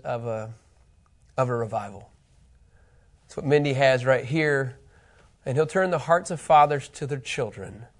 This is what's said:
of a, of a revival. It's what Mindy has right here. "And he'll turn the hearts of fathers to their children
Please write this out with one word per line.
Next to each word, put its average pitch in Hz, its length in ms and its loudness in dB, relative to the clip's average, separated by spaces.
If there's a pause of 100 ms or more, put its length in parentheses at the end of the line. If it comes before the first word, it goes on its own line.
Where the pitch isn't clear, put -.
of 120 220 -6
a, 110 260 -6 (840)
of 127 100 0
a 123 80 -2
revival. 104 540 -8 (1120)
It's - 140 -20
what - 80 -6
Mindy 147 260 2
has 131 320 4
right 131 220 2
here. 139 500 0 (680)
"And 131 100 -4
he'll 156 100 2
turn 185 240 0
the 160 100 0
hearts 170 300 0
of 165 120 -8
fathers 147 480 4
to - 160 -12
their 135 120 -6
children 104 680 -8 (140)